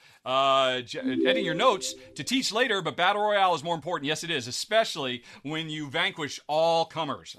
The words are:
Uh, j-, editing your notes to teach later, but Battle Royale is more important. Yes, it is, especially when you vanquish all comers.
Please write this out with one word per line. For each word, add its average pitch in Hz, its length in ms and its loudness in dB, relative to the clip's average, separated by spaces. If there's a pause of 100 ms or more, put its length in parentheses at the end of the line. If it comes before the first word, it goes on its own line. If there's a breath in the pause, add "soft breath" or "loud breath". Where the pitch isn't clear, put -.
(240 loud breath)
Uh, 131 580 2
j-, 131 180 -10
editing 131 440 2
your 165 100 -2
notes 202 400 2 (200 loud breath)
to 151 80 -8
teach 247 300 -2
later, 214 300 0
but 156 120 -4
Battle 202 280 2
Royale 196 320 4
is 147 100 -4
more 170 100 -2
important. 165 320 -4
Yes, 151 160 -2
it 170 80 -6
is, 127 160 -2
especially 135 800 -2 (180 loud breath)
when 156 280 -6
you 151 180 -8
vanquish 160 580 -4
all 165 380 2
comers. 143 540 -8